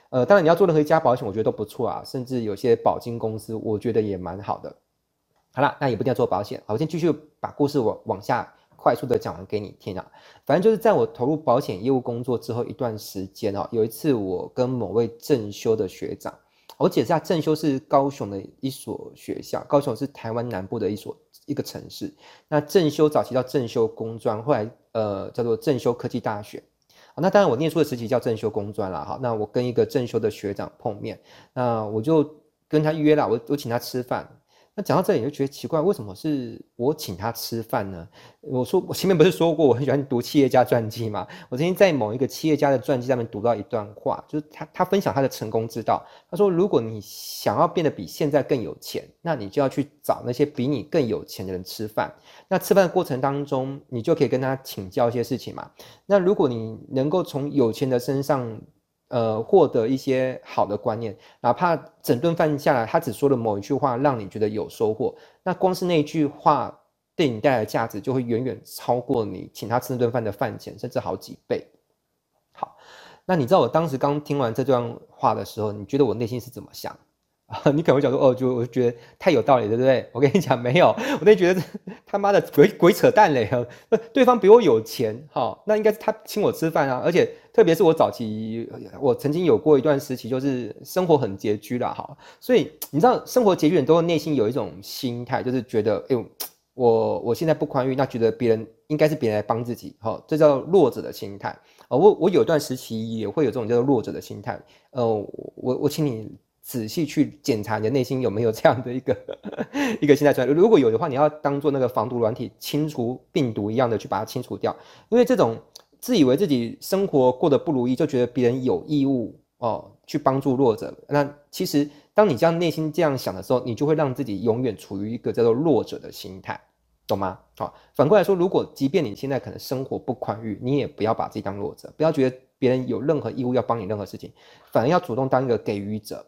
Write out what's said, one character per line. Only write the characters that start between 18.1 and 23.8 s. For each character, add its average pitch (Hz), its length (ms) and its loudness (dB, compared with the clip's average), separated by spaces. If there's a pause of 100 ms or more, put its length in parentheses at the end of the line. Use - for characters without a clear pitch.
雄 110 180 -8
的 101 140 -8 (180)
一 135 80 -4
所 - 460 -12
学 - 260 -10
校， - 280 -8
高 143 120 4
雄 139 140 -2
是 135 140 -6
台 - 240 -10
湾 120 160 -4
南 98 180 -6
部 117 120 -8
的 101 120 -2
一 107 60 -6
所， - 200 -14 (300)
一 143 80 -6
个 135 80 -4
城 - 260 -12
市。 - 240 -12 (360)
那 151 120 0
正 151 300 2
修 151 180 4
早 139 140 2
期 117 120 -6
叫 127 80 2
正 127 260 -4
修 113 180 0